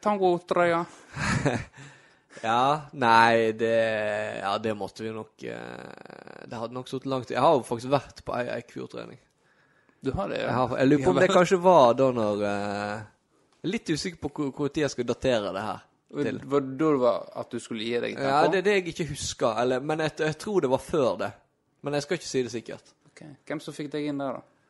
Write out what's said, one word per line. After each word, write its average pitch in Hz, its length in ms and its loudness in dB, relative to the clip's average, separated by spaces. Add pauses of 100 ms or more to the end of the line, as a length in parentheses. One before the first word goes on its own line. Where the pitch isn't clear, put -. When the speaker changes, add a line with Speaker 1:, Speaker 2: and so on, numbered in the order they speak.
Speaker 1:
tangotrøya. 175 880 2 (580)
Speaker 2:
<laughs> 120 140 0 (840)
Ja, 135 500 2
nei, 113 600 6
det, 110 920 0
ja, 98 160 -2
det 110 160 -2
måtte 98 300 -10
vi 113 100 -6
nok, - 300 -14
eh, 58 1000 -14
det 123 120 -12
hadde 117 160 -8
nok 127 160 -10
sittet 131 160 -8
langt. 131 240 -4
Jeg 117 100 -2
har 156 140 6
jo 123 80 2
faktisk 117 280 -6
vært - 340 -2
på - 120 -6
ei 123 200 -4
Eikfjord-trening. 117 600 -12 (840)
Speaker 1:
Du 131 100 -2
har 196 160 -4
det, 110 140 -4
ja. 113 60 -2
Speaker 2:
Jeg 127 60 -2
har, 123 140 2 (100)
jeg 131 100 4
lurer 143 160 4
på 180 60 4
om 180 60 2
Speaker 1:
Ja, - 60 4
Speaker 2:
det 185 80 4
Speaker 1:
vel. 185 60 2
Speaker 2:
kanskje 180 260 4
var 156 320 8
da 131 180 4
når, 104 300 0
eh, 104 600 -4 (600)
jeg - 20 -14
er 160 80 -4
litt 226 220 -6
usikker 165 260 -8
på 147 140 -8
hvor, 147 180 -4
hvor 143 160 -4
tid 151 140 -2
jeg 139 80 0
skal 123 160 -6
datere 117 480 0
det 98 80 -4
her 107 180 -6 (300)
Speaker 1:
Og 143 140 -6
Speaker 2:
til. 110 200 -4
Speaker 1:
var 139 160 0
det 135 180 -8
da 156 120 2
det 143 100 2
var 110 360 2
at 120 140 -10
du 120 100 -8
skulle 113 260 -8
gi 120 140 -2
deg 117 180 -6
Speaker 2:
Ja, 139 240 2
Speaker 1:
tempo? 165 100 4
Speaker 2:
det 190 60 2
er 185 40 0
det 208 120 2
jeg 190 200 0
ikke 160 140 -4
husker, 135 540 -2
eller, 127 180 0
men 156 200 -4
jeg, 156 180 -2
jeg 156 200 -2
tror 208 220 -2
det 135 100 0
var 127 80 4
før 123 400 0
det. 101 140 -6 (520)
Men 143 100 -4
jeg 147 80 -2
skal 175 160 -4
ikke - 100 -12
si 131 140 0
det 117 100 -4
sikkert. - 400 -12 (140)
Speaker 1:
Ok. - 160 -20 (240)
Hvem 147 160 -8
som 156 120 -14
fikk 147 180 -10
deg 151 180 -6
inn 139 80 -6
der, 139 140 -4
da? - 100 -10 (280)